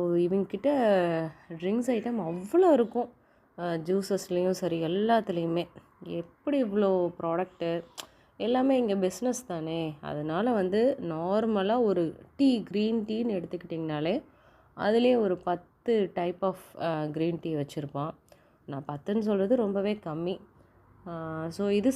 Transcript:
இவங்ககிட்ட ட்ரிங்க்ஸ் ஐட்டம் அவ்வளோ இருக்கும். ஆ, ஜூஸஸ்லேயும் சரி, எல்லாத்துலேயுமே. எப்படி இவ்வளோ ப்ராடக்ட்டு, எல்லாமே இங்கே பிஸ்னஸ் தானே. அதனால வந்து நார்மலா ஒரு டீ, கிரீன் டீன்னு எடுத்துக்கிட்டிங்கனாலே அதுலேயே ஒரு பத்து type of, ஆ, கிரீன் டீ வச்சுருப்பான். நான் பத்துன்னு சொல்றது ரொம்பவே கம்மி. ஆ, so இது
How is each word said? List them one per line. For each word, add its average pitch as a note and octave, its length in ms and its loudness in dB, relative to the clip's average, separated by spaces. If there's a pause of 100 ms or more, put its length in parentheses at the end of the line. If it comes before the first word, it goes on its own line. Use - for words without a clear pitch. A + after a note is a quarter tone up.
(280)
இவங்ககிட்ட G3 420 0 (920)
ட்ரிங்க்ஸ் A#3+ 360 0
ஐட்டம் A3+ 320 -2
அவ்வளோ G#3+ 500 4
இருக்கும். A#3 300 -2 (500)
ஆ, F3 40 -6 (240)
ஜூஸஸ்லேயும் F#3 720 0
சரி, E3 240 -2
எல்லாத்துலேயுமே. F3 800 0 (560)
எப்படி C4+ 440 -2
இவ்வளோ G3 480 2 (100)
ப்ராடக்ட்டு, E3+ 640 -2 (540)
எல்லாமே B3+ 400 2
இங்கே A3+ 160 2
பிஸ்னஸ் G3 540 -2
தானே. D#3+ 540 -4
அதனால D#3 500 -2
வந்து G#3+ 500 2
நார்மலா G3 760 0 (140)
ஒரு F3+ 140 2 (320)
டீ, B3+ 280 4
கிரீன் G#3+ 440 0
டீன்னு A3 300 -2
எடுத்துக்கிட்டிங்கனாலே E3 840 -4 (540)
அதுலேயே A#3 420 4
ஒரு F#3 180 2
பத்து F3+ 800 -2
type F3 260 -2
of, F#3 160 0 (220)
ஆ, D#3 260 -2
கிரீன் D#3+ 360 -2
டீ E3 140 -6
வச்சுருப்பான். D3 580 -4 (520)
நான் C#3 260 -10
பத்துன்னு G#3 380 -2
சொல்றது G3+ 260 4
ரொம்பவே G3+ 380 0 (120)
கம்மி. E3+ 340 -4 (680)
ஆ, D#3+ 420 -8
so G3+ 200 -2
இது G#3 260 2